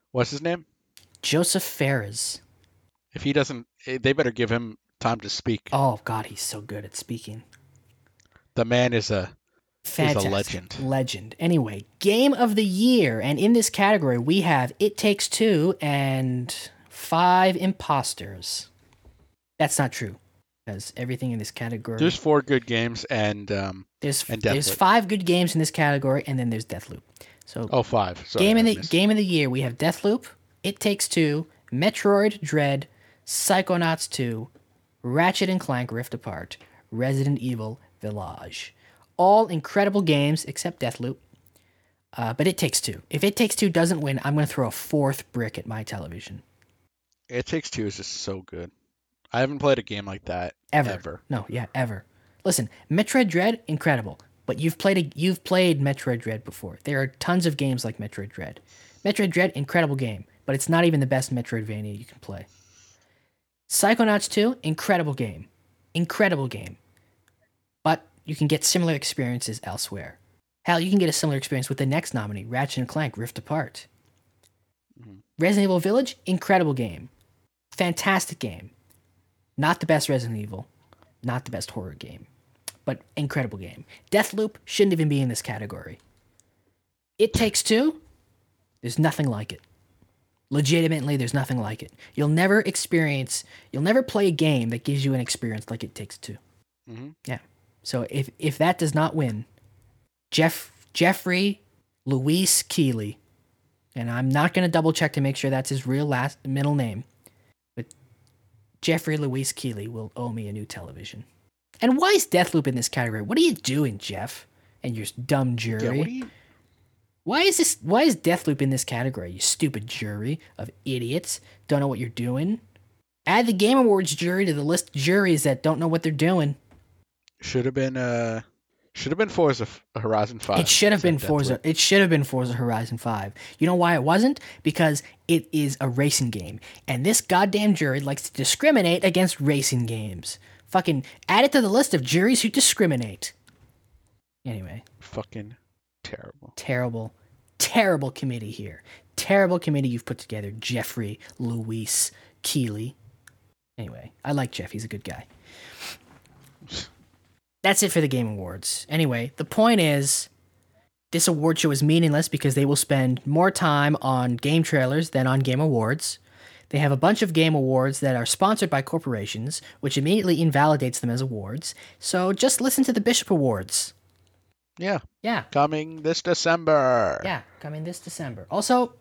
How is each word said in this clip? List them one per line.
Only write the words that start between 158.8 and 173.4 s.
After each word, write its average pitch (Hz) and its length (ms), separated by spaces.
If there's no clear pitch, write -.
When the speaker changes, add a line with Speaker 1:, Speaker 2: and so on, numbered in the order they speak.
Speaker 2:
Anyway, 135 500
the 160 80
point 220 360
is, 143 480
this 170 160
award 160 320
show 156 120
is 139 120
meaningless 156 440
because 139 280
they 139 100
will 143 100
spend 131 500
more 165 260
time 147 500
on 127 340
game 151 280
trailers 147 460
than 131 180
on 135 120
game 127 200
awards. 135 600
They 139 100
have 143 120
a 135 60
bunch 180 240
of 180 120
game 160 220
awards 131 460
that 131 140
are 117 100
sponsored 196 440
by 139 120
corporations, 120 800
which 139 180
immediately 175 440
invalidates 143 580
them 127 100
as 120 120
awards. 117 520
So 185 360
just 254 280
listen 262 240
to 247 80
the 226 80
Bishop 233 300
Awards. 123 640